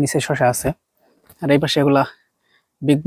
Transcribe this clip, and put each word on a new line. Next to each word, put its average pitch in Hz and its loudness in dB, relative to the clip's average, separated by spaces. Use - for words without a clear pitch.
নিচে 147 -2
শসা 143 0
আছে, - -6
আর 160 -2
এই 147 4
পাশে 147 -2
এগুলা 139 2
বিগ 139 2